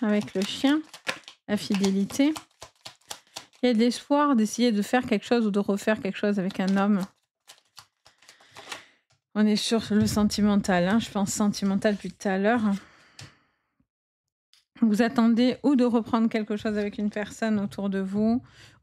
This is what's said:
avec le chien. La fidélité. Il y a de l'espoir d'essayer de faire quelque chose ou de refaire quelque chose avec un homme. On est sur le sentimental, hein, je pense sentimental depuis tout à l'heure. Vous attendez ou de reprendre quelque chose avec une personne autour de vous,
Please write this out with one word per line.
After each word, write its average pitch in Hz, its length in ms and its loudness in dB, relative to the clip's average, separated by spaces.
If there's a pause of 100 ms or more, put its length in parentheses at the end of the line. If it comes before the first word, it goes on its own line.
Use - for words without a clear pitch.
avec 208 320 -2
le 190 80 -2
chien. 285 400 0 (680)
La 208 80 0
fidélité. 196 800 0 (1300)
Il 247 60 2
y - 20 4
a 247 60 4
de 214 40 2
l'espoir 285 560 2
d'essayer 226 360 2
de 208 100 2
faire 247 240 0
quelque 208 200 -2
chose 240 200 2
ou 208 60 0
de 202 80 0
refaire 202 420 0
quelque 196 160 -6
chose 208 220 0
avec 190 200 -4
un 190 160 0
homme. 196 260 2 (2250)
On 214 100 2
est 214 100 4
sur 220 360 0
le 214 160 2
sentimental, 208 840 2
hein, 220 80 2
je 226 140 -2
pense 196 200 -2
sentimental 202 600 0
depuis 196 180 -8
tout - 160 -10
à 190 120 -2
l'heure. 214 240 0 (2250)
Vous 220 220 4
attendez 233 580 2
ou 285 140 2
de 240 100 4
reprendre 226 420 0
quelque 214 300 -4
chose 208 200 -4
avec 208 200 -4
une 208 140 -4
personne 214 480 -4
autour 202 300 -6
de 196 100 -2
vous, 214 420 0 (420)